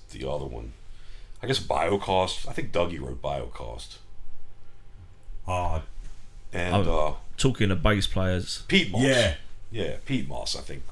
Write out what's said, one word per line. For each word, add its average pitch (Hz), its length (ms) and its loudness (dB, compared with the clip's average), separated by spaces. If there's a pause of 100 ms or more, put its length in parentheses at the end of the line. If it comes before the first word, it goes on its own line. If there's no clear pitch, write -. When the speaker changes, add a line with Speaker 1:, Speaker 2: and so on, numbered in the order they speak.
(100)
Speaker 1:
the 65 180 -8
other 71 180 -4
one? 57 260 -8 (720)
I 110 60 -6
guess 131 120 2
Biocost. 92 880 2
I - 40 -2
think - 200 -2
Dougie 85 280 2
wrote 65 220 -6
Biocost. 60 760 -6 (1500)
Speaker 2:
Hard. 87 360 2 (720)
Speaker 1:
And 90 220 0 (140)
Speaker 3:
Oh, 78 200 6
Speaker 1:
uh, - 60 0 (220)
Speaker 3:
talking 113 340 4
of 90 120 4
bass 107 260 6
players. 92 600 0
Speaker 1:
Pete 170 220 6
Moss. 104 120 2
Speaker 2:
Yeah. 120 320 6 (360)
Speaker 1:
Yeah, 95 340 0
Pete 123 240 0
Moss, - 260 -2
I 67 60 -6
think, 69 320 -6